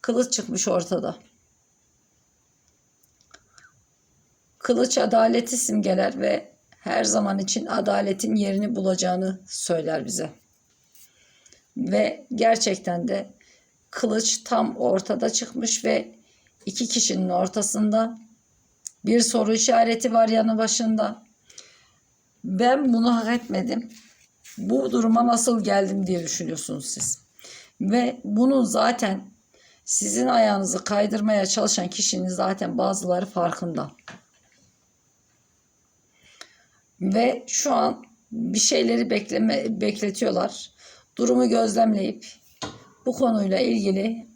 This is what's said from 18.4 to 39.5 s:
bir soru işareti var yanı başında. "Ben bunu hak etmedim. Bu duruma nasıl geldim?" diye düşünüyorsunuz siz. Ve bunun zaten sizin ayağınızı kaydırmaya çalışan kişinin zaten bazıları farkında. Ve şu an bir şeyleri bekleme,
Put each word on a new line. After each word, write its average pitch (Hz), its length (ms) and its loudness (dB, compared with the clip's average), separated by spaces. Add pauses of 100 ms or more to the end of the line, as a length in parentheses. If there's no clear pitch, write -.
bir 226 160 4
soru 226 340 2
işareti 226 580 4
var 226 160 6
yanı 220 300 2
başında. 220 640 0 (1200)
"Ben 247 480 2
bunu 233 240 4
hak 226 240 0
etmedim. 226 500 -4 (680)
Bu 220 340 0
duruma 233 340 4
nasıl 233 380 2
geldim?" 196 420 0
diye 180 180 -2
düşünüyorsunuz 156 640 -6
siz. - 320 -6 (600)
Ve 240 440 0
bunun 247 400 2
zaten - 560 0 (640)
sizin 214 420 -2
ayağınızı 202 580 2
kaydırmaya 208 600 0
çalışan 202 420 0
kişinin 185 400 -2
zaten 190 500 -2
bazıları 190 480 0
farkında. 170 640 -4 (3000)
Ve 220 460 2
şu - 280 0
an - 300 0 (280)
bir - 260 -2
şeyleri 233 520 2
bekleme, 214 720 -2